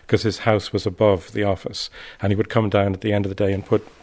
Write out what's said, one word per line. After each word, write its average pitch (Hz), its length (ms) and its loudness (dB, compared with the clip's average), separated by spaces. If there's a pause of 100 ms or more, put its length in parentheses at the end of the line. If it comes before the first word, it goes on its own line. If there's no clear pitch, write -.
'cause - 180 2
his 104 160 -2
house 107 340 0
was 101 120 -2
above 98 460 2
the 104 100 -4
office, - 460 -4 (320)
and 98 100 0
he 98 60 2
would 107 140 -2
come 110 180 2
down 98 240 2
at 95 80 -6
the 104 140 0
end 101 100 0
of 95 60 -4
the 98 40 -6
day 98 200 0
and 95 100 -4
put - 220 0 (160)